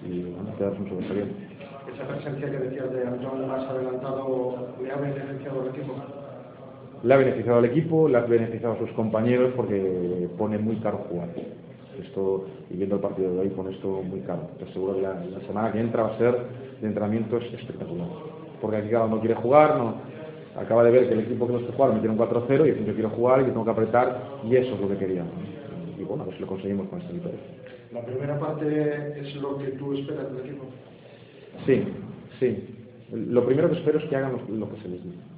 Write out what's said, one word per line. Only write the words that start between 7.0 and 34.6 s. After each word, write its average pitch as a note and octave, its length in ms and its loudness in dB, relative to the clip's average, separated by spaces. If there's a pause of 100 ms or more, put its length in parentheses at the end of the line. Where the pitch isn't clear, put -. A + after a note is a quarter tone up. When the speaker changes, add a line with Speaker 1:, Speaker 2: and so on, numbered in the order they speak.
Speaker 1:
Le A#2+ 120 8
ha - 20 10
beneficiado A#2+ 420 6
al A#2+ 60 8
equipo, D#3+ 440 4
le B2 100 6
ha - 20 6
beneficiado A#2 540 2
a G#2 40 -6
sus A2+ 120 -4
compañeros A#2+ 680 4
porque F#2 800 0
pone G#2+ 220 0
muy G#2+ 180 0
caro - 320 -2
jugar. E2+ 200 -4 (680)
Esto, F#2+ 460 -2 (240)
y F2+ 80 -8
viendo G2 200 0
el F#2+ 40 2
partido F#2+ 320 0
de F2+ 80 2
hoy, G2 80 2
pone F#2+ 220 -4
esto F#2+ 320 -4
muy F#2 180 -6
caro. F2 220 -6 (160)
Te F2 80 -10
aseguro F#2+ 300 -2
que F#2+ 60 0
la, F#2+ 120 -2
la F#2 320 -8
semana G#2+ 260 0
que A2 80 0
entra A#2 220 2
va G#2+ 120 2
a - 40 -10
ser A#2+ 180 6 (460)
de G#2+ 40 -2
entrenamientos G#2+ 580 0
espectacular. - 640 -8 (520)
Porque G#2+ 160 -2
aquí G#2+ 140 -2
cada A2+ 160 4
uno A2 140 2
quiere A2+ 160 2
jugar, D3 420 8
¿no? A#2 160 0 (680)
Acaba A2+ 240 6
de A#2+ 60 10
ver B2 180 8
que A2 60 4
el A2 60 4
equipo A#2 260 0
que A#2+ 80 0
no A#2+ 60 0
quiere A#2 120 -6
jugar C3 220 4
me G#2+ 60 2
tiene A2 100 2
un A2 80 2
cuatro A#2 280 2
cero D3 200 6
y C3 60 6
dice, G#2+ 120 0
"Yo G#2 80 0
quiero G#2+ 160 0
jugar B2 320 6
y C3+ 40 6
tengo A#2 200 0
que A2+ 60 2
apretar", A2+ 480 4 (280)
y A#2+ 80 4
eso B2+ 200 6
es G2 80 -4
lo G2 60 0
que G2 100 0
queríamos, F2+ 340 -2
¿no? - 680 -10
Y - 20 -6
bueno, - 200 -4
a - 20 -8
ver - 80 -8
si - 80 -12
lo F#2 40 -6
conseguimos G2 420 -4
con - 120 -8
esta - 120 -10
victoria. - 260 -6 (540)
Speaker 2:
¿La A#2 80 -8
primera C3+ 400 -4
parte D3+ 800 0
es C#3+ 160 -10
lo C#3 200 -4
que C3+ 100 -4
tú C3+ 260 -4
esperas C3+ 420 -4
del B2+ 100 -8
equipo? C#3 200 -10 (1000)
Speaker 1:
Sí, B2 200 4 (560)
sí. A2 240 0 (480)
Lo A2+ 340 2
primero D3+ 240 4
que D3+ 60 0
espero D3+ 240 2
es - 60 -8
que C3+ 100 0
hagan C3+ 160 0
lo, A2 240 -6
lo G#2+ 120 -4